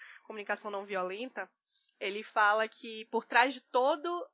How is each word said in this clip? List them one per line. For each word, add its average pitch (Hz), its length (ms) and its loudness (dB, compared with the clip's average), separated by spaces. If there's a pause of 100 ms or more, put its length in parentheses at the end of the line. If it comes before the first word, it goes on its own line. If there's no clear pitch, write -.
(240)
comunicação 208 480 -8
não 202 140 -6
violenta, 196 640 -6 (500)
ele 208 240 -6
fala 214 440 4
que 220 380 -12
por 226 200 -4
trás 254 280 6
de 247 80 -12
todo 330 720 0